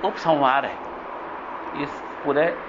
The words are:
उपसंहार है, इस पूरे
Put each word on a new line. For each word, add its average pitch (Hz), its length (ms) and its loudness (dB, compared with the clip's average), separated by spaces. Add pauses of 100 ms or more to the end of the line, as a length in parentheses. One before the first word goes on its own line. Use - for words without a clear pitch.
उपसंहार 139 600 4
है, - 120 -6 (1040)
इस 143 80 -4 (340)
पूरे 151 340 4 (100)